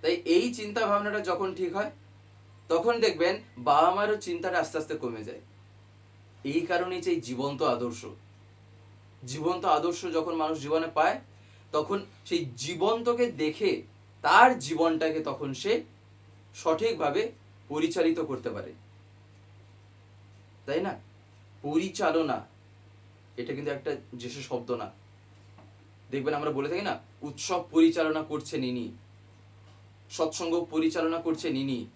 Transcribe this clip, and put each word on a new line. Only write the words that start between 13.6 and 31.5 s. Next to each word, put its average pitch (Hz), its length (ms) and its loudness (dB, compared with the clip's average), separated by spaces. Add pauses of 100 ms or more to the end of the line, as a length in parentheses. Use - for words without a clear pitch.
তার 226 380 8
জীবনটাকে 160 600 2
তখন 139 340 -6
সে 202 300 -2 (720)
সঠিকভাবে 165 760 0 (360)
পরিচালিত 165 520 2
করতে 135 300 -4
পারে, 101 220 -8 (1900)
তাই 156 160 -2
না? - 180 -4 (640)
পরিচালনা, 160 840 0 (920)
এটা 127 160 -6
কিন্তু 143 180 -6
একটা 160 240 -4 (180)
যে 123 160 -10
সে 139 120 -10
শব্দ 127 300 -6
না। 113 200 -4 (1200)
দেখবেন 139 220 -2
আমরা 147 180 -2
বলে 139 180 -2
থাকি 185 120 -2
না, 180 180 -4 (220)
"উৎসব 175 400 -4 (100)
পরিচালনা 160 520 4
করছেন 147 400 -6
ইনি, 123 280 -4 (1160)
সৎসঙ্গ 165 600 -2
পরিচালনা 160 480 2
করছেন 160 380 -2